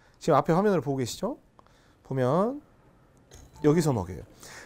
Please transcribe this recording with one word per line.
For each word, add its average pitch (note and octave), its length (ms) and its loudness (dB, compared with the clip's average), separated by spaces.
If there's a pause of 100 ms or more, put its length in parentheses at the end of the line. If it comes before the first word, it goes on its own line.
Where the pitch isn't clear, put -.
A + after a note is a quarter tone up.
(180)
지금 D3+ 180 2
앞에 D3 160 2
화면을 F#3 280 2
보고 C3+ 180 -2
계시죠? C3+ 400 -6 (680)
보면 E3 560 0 (1040)
여기서 D3+ 280 4
먹여요. F2+ 280 -4 (460)